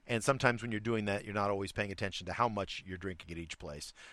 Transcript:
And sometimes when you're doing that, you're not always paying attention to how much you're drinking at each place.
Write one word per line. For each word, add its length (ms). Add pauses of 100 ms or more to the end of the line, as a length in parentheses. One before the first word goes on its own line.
And 160
sometimes 400
when 80
you're 100
doing 260
that, 180
you're 100
not 160
always 220
paying 180
attention 360
to 80
how 140
much 380
you're 120
drinking 340
at 60
each 200
place. 340 (200)